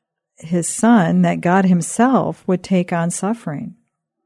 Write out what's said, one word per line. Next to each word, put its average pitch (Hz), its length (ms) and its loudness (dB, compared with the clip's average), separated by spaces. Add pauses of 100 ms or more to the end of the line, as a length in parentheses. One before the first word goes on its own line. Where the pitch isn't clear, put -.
(360)
his 165 340 -4
son, 185 540 2
that 170 180 0
God 185 240 2
himself 180 840 0
would 185 140 0
take 185 320 -2
on 170 160 -2
suffering. 190 640 -8 (520)